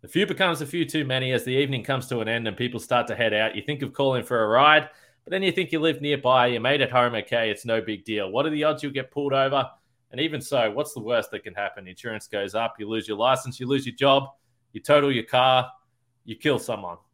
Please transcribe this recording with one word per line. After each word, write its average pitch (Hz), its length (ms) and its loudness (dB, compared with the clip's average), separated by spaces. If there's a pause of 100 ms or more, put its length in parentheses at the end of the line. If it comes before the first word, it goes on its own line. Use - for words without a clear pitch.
A - 40 -18
few 190 180 2
becomes 170 360 -2
a 151 40 -6
few 165 200 -2
too 151 200 -2
many 131 280 -2
as 120 100 0
the 127 80 -4
evening 131 320 0
comes 131 240 -4
to 123 120 -4
an 110 100 -4
end 113 180 -2
and 101 80 -6
people 120 240 -4
start 120 280 0
to 113 80 -4
head 113 180 0
out. 107 220 0
You 104 80 -8
think 147 180 -6
of 135 120 -8
calling 131 300 2
for 117 200 0
a 107 40 2
ride, 147 420 6 (340)
but - 80 -10
then 190 120 -2
you 190 80 2
think 180 200 -2
you 160 80 0
live 151 220 0
nearby, 131 460 4
your 120 140 0
mate 135 200 2
at 127 80 0
home, 120 260 4
okay, 113 340 -2
it's 101 160 -6
no 113 160 0
big 107 240 -8
deal. 104 260 -4
What 131 140 0
are 160 40 0
the 151 140 -2
odds 151 180 0
you'll 143 120 -8
get 135 180 -8
pulled 143 220 -4
over? 135 360 2 (420)
And 123 100 -6
even 151 180 -4
so, 120 320 0
what's 131 220 -6
the 127 80 -12
worst 113 300 -2
that 101 120 -10
can 104 100 -14
happen? 101 340 -8
Insurance 107 400 -12
goes 101 280 -6
up, 113 240 -2
you 104 80 -10
lose 110 200 -4
your 107 100 -6
license, 127 420 0
you 127 80 -8
lose 139 180 -2
your 120 100 -10
job, 135 340 4 (420)
you 165 80 -12
total 143 320 4
your 117 140 0
car, 127 440 4 (540)
you 110 120 -12
kill 139 240 0
someone. 92 380 -10 (160)